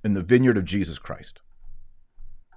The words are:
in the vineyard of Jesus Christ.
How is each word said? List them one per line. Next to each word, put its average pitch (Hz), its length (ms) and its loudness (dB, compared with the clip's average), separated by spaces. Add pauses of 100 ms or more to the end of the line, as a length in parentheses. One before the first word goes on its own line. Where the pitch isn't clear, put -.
in 107 100 2
the 95 80 0
vineyard 120 340 6
of 95 80 0
Jesus 82 340 -2
Christ. - 420 -14 (1160)